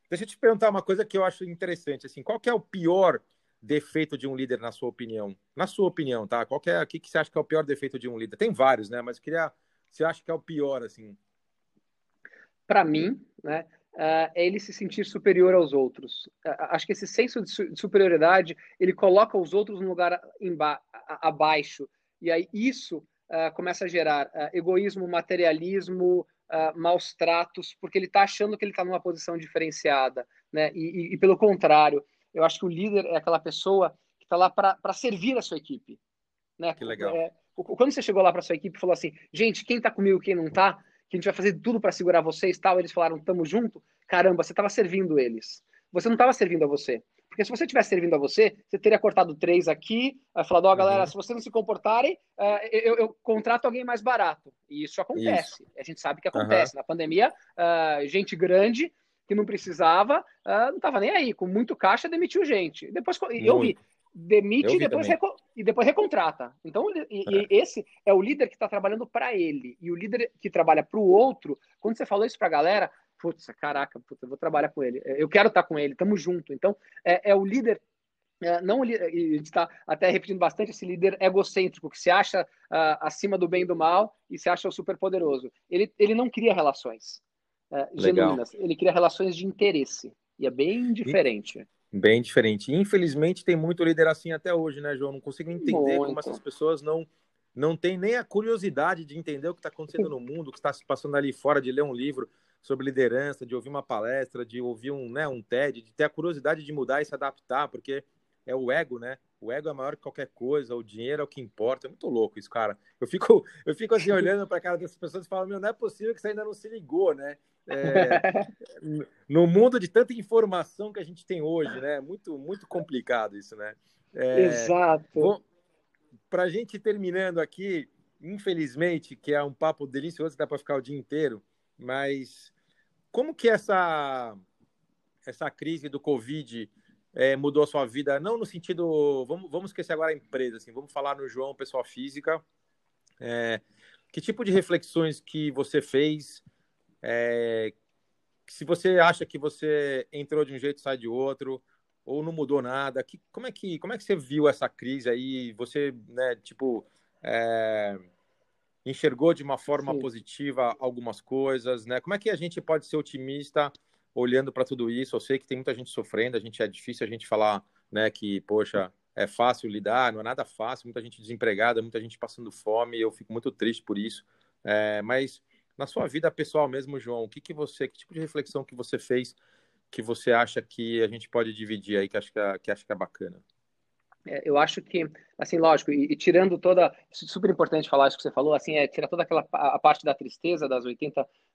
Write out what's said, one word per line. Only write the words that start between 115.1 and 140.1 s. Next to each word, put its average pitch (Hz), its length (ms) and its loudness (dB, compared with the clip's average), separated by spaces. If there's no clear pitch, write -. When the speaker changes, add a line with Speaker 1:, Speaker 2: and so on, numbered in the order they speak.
Speaker 1:
e - 20 -20
falo, 185 180 -6
"Meu, 196 140 -10
não 202 80 -4
é 226 40 -4
possível 226 420 -6
que 226 60 -16
você 214 80 -6
ainda 214 160 -8
não 214 100 -10
se 208 140 -20
ligou, 180 460 0
né?" 143 220 -10
É, 151 380 2
Speaker 2:
<laughs> 165 1040 -4
Speaker 1:
no 165 180 6
mundo 220 340 6
de 180 80 -6
tanta 240 260 2
informação 208 800 -2
que 202 80 -12
a 165 40 -10
gente 165 220 -20
tem 175 160 -6
hoje, 151 380 -4
né? 143 200 -4
Muito, 156 380 -14
muito 170 280 -12
complicado 120 680 -4
isso, 104 200 -20
né? 104 180 -12
É, 127 300 2
Speaker 2:
Exato. 170 680 2
Speaker 1:
vou, 185 320 2
pra 180 180 0
gente 220 260 -6
ir 202 40 -12
terminando 185 600 -2
aqui, 170 500 -6
infelizmente, 165 920 -4
que 147 200 -4
é 147 80 0
um 143 100 -6
papo 156 340 -2
delicioso, 147 500 -6
dá 151 100 -4
pra 143 100 -8
ficar 139 200 -6
o 135 40 -2
dia 135 160 -12
inteiro, 131 460 -4
mas 135 760 -8
como 302 220 -4
que - 140 2
essa, 151 880 0
essa 139 240 -8
crise 151 380 -10
do 135 120 -8
covid, 120 680 -6
é, 135 240 2
mudou 143 260 2
a 147 40 4
sua 143 180 -2
vida? 139 360 -4
Não 220 180 -4
no 226 80 -6
sentido, 156 800 -2
vamos, 170 240 -10
vamos 180 200 -8
esquecer 170 220 -8
agora 160 200 -2